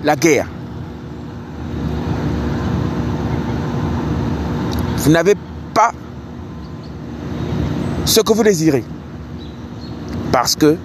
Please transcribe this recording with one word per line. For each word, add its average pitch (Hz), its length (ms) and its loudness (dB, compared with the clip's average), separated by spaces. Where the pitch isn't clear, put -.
la 151 120 4
guerre. 131 320 4
Vous - 140 4
n'avez 170 240 6
pas 220 180 4
ce - 160 6
que 220 140 4
vous 214 100 4
désirez 160 400 4
parce 123 240 4
que 151 300 6